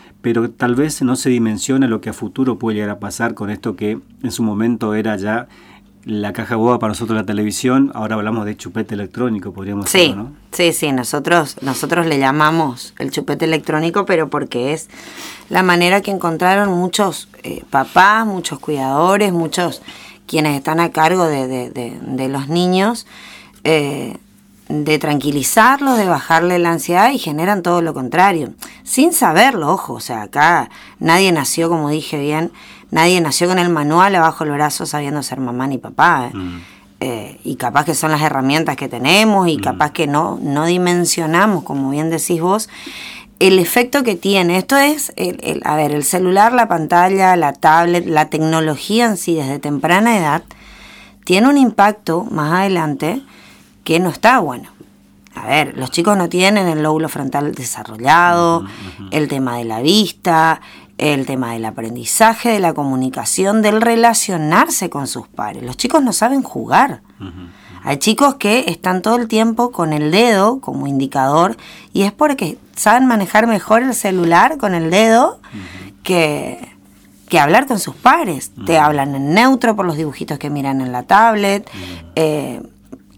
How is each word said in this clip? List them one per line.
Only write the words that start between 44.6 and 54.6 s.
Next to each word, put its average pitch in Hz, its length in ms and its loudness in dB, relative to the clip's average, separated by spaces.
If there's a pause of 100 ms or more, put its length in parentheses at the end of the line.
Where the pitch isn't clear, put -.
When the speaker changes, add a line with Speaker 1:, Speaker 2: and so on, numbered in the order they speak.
Speaker 2:
es, 285 380 0
el, 180 260 -6
el, - 220 -6
a 151 120 -2
ver, 147 160 0
el 147 120 -2
celular, 185 500 2
la 233 140 4
pantalla, 180 680 4
la 151 160 2
tablet, 170 540 4
la 156 240 2
tecnología 160 760 0
en 214 120 -2
sí, 170 160 -2
desde 143 240 -4
temprana 165 580 2
edad, 156 260 0 (800)
tiene 202 240 4
un 285 100 4
impacto 208 640 2
más 156 280 -4
adelante 175 680 -2 (640)
que 165 180 2
no 180 80 0
está 233 300 2
bueno. 147 320 -6 (640)